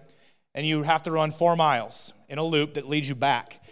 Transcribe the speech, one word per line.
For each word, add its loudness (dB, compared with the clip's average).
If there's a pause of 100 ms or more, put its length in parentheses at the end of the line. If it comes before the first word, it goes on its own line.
(540)
and -4
you 0
have 2
to -4
run 0
four 2
miles 0 (160)
in -10
a -2
loop 0
that -8
leads -2
you -4
back. -2